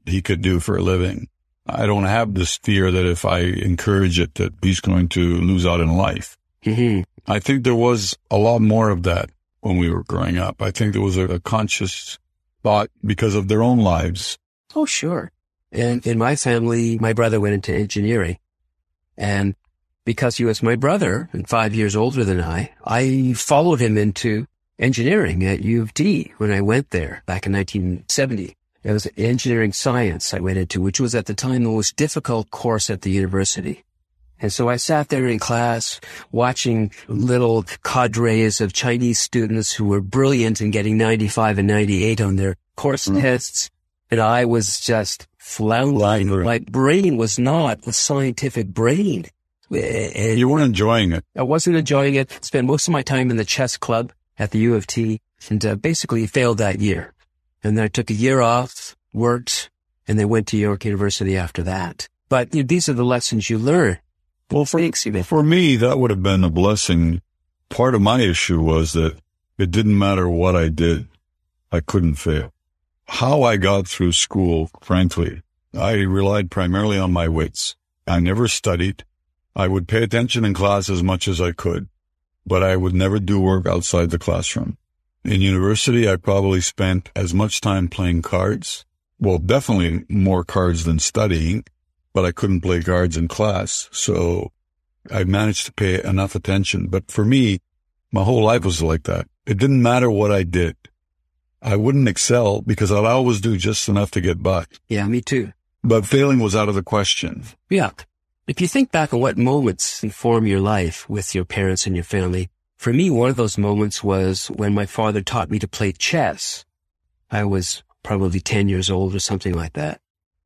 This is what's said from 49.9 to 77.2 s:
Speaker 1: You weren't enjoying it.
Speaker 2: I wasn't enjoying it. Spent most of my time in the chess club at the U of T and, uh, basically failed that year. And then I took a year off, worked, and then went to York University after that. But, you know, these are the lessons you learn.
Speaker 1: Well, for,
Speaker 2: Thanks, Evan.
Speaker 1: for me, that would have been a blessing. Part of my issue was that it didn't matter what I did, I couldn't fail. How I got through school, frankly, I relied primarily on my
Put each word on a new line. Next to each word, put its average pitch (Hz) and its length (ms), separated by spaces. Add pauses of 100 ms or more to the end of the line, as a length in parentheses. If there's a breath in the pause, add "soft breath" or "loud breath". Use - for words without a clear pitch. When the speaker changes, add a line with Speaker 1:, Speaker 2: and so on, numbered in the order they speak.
Speaker 1:
You 123 100
weren't 151 180
enjoying 107 460
it. 80 120 (120)
Speaker 2:
I - 60
wasn't 160 340
enjoying 143 400
it. 135 140 (140)
Spent 127 220
most 143 200
of 175 60
my 143 100
time 127 280
in 117 80
the 113 80
chess 127 320
club 117 340 (260)
at 104 120
the 110 80
U 117 160
of 104 120
T 110 340 (280)
and, 107 160
uh, 104 120
basically 117 500
failed 120 320
that 101 220
year. 92 320 (500)
And 107 160
then 110 60
I 107 40
took 110 220
a 110 40
year 127 280
off, 120 520 (200)
worked, 120 560 (360)
and 107 120
then 104 100
went 110 200
to - 100
York 104 260
University 101 520
after 87 260
that. 90 460 (200)
But, 127 260
you 151 80
know, 131 40
these 170 220
are 151 40
the 123 120
lessons 123 440
you 113 100
learn. 127 400 (520)
Speaker 1:
Well, 147 160
for, 165 140
Speaker 2:
Thanks, 165 260
Evan. 104 180
Speaker 1:
for 156 180
me, 156 340
that 123 220
would 123 120
have 95 120
been 95 220
a 87 60
blessing. 87 720 (480)
Part 127 240
of 107 80
my 113 180
issue 90 400
was 80 320
that 80 260 (380)
it 95 140
didn't 107 280
matter 98 300
what 87 260
I 82 140
did, 82 400 (640)
I 87 80
couldn't 85 360
fail. 76 360 (540)
How 139 360
I 117 140
got 98 320
through 90 240
school, 85 580 (100)
frankly, 90 640 (340)
I 101 160 (100)
relied 98 480
primarily 98 480
on 92 140
my 85 160